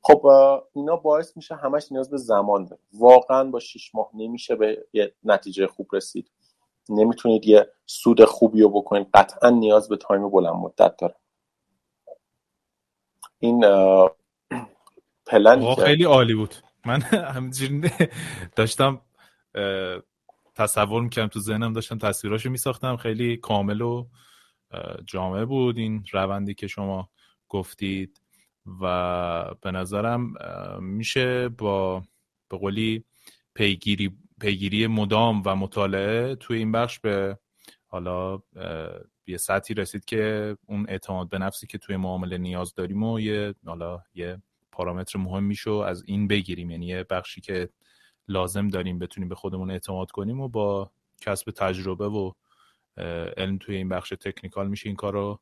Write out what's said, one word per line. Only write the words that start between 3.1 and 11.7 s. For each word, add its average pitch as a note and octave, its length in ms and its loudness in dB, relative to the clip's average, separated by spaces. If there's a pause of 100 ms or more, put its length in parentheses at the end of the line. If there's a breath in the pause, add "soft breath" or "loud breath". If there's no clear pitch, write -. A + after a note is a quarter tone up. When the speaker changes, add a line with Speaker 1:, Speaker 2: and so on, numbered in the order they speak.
Speaker 1:
با B2+ 160 -6
شش - 340 -20
ماه A2 200 -4
نمیشه A#2 420 -6
به A2 360 -2
یه G#2 220 -2 (100)
نتیجه G2 420 2
خوب - 260 -10
رسید. - 380 -6 (580)
نمیتونید A2 580 2
یه G#2 220 10 (180)
سود A2+ 380 8
خوبی A2 380 4
رو G#2 80 10
بکنید. G2+ 440 -2
قطعاً G#2 360 6
نیاز G#2+ 380 4
به G#2 80 -2
تایم G2+ 320 -2
بلند F2+ 260 2
مدت F2 420 2
داره. - 180 -4 (2250)